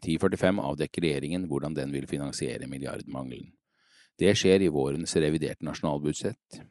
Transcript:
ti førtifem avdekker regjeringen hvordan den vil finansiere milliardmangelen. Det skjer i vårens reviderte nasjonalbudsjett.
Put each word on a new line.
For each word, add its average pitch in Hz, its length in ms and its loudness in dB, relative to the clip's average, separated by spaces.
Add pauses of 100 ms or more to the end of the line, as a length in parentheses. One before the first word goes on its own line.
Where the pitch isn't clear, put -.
ti 80 160 2
førtifem 95 400 4
avdekker 73 460 -2
regjeringen 76 420 0
hvordan 73 300 -2
den 69 180 -4
vil 69 160 -4
finansiere 69 560 -6
milliardmangelen. 67 840 -8 (680)
Det 92 160 6
skjer 95 320 6
i 78 80 4
vårens 71 400 0
reviderte 76 500 2
nasjonalbudsjett. 73 960 -4 (120)